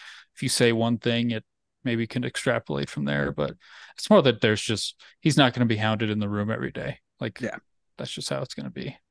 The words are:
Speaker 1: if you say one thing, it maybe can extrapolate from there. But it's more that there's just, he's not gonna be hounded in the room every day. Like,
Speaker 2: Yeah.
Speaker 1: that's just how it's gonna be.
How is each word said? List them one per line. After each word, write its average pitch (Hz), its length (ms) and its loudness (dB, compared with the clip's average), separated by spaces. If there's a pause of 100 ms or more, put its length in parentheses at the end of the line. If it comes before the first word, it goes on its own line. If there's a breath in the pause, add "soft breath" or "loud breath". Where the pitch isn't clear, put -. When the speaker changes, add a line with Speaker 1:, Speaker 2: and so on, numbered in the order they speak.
(360 loud breath)
Speaker 1:
if - 80 -18
you 139 40 0
say 120 240 4
one 117 260 2
thing, 117 340 0
it 110 120 -4 (400)
maybe 117 240 0
can 123 160 -4
extrapolate 117 640 -2
from 73 140 -6
there. 71 300 0
But 69 220 -4 (420 loud breath)
it's - 120 -2
more 208 120 8
that 123 180 4
there's 107 220 2
just, - 400 -6 (180 loud breath)
he's 147 160 2
not 131 180 6
gonna 123 120 2
be 113 120 2
hounded 110 320 0
in 107 100 0
the 104 100 -2
room 104 220 -2
every 120 200 -4
day. - 280 -8 (200)
Like, 117 220 -8
Speaker 2:
Yeah. - 160 -6 (400)
Speaker 1:
that's - 140 -10
just - 180 -8
how 135 120 -4
it's 139 120 -10
gonna - 160 -10
be. - 280 -12 (140)